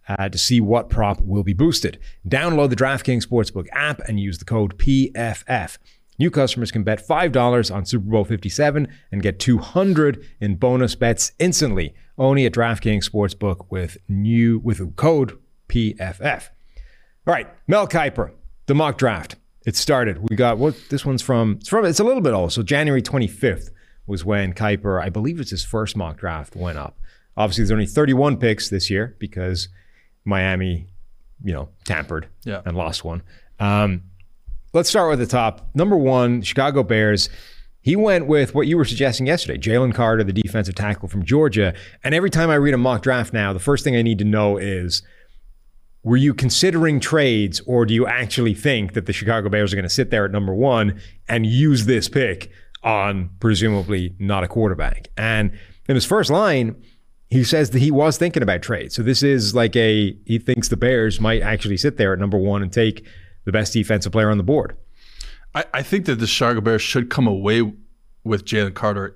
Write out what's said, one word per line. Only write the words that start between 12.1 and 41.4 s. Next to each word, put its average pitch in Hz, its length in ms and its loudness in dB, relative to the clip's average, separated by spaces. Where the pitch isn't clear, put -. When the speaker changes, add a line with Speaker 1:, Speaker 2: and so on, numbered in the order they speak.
Speaker 1:
Only 135 260 4
at 98 80 2
DraftKings 113 560 0
Sportsbook 101 600 -2
with 90 260 -6
new, 113 520 2
with 113 180 -2
the 90 120 -8
code 143 500 0
P 110 300 0
F 92 220 -10
F. - 300 -6
All 170 60 2
right, 123 160 -2
Mel 202 220 2
Kiper, 143 440 -2
the 139 80 0
mock 151 240 0
draft. 104 380 -2
It 113 120 -4
started. 117 420 0
We 107 80 -2
got, 117 220 2
what, 139 180 0
this 143 160 -4
one's 131 160 0
from, 117 300 2
it's - 180 -8
from, 208 160 2
it's 165 120 0
a 214 60 4
little 254 160 2
bit 135 140 2
old. 87 180 0
So 120 100 -2
January 143 380 2
twenty-fifth 113 680 -2
was 95 160 -6
when 98 300 -2
Kiper, 101 500 -2
I 95 60 -4
believe 127 320 -4
it's 123 100 -10
his 92 140 -6
first 110 320 -6
mock 82 220 -8
draft, 80 360 -8
went 85 220 -8
up. 71 220 -12
Obviously, 107 240 0
there's 104 100 2
only 107 140 2
thirty-one 135 500 2
picks 110 320 0
this 98 220 -4
year 107 280 -4
because 92 500 -6
Miami, 92 600 -2
you 98 100 -4
know, 71 160 -8
tampered 78 440 -6
Speaker 2:
Yeah. 98 200 -10
Speaker 1:
and 85 120 -6
lost 82 280 -6
one. 82 180 -8
Um, 101 440 0
let's 170 160 2
start 175 220 2
with 139 80 0
the 117 80 0
top. 113 480 -2
Number 190 220 2
one, 123 460 2
Chicago 135 400 0
Bears. 107 460 2
He 165 160 0
went 196 300 2
with 143 280 2
what 135 120 2
you 170 120 2
were 135 80 2
suggesting 127 400 -2
yesterday, 139 320 -2
Jalen 120 360 2
Carter, 113 300 2
the 98 80 -2
defensive 98 420 -2
tackle 101 340 -4
from 98 160 -4
Georgia. 107 500 2